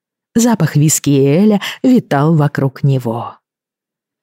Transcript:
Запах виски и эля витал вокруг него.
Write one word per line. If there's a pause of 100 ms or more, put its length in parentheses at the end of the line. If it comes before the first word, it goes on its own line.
(340)
Запах
виски
и
эля (220)
витал
вокруг
него. (880)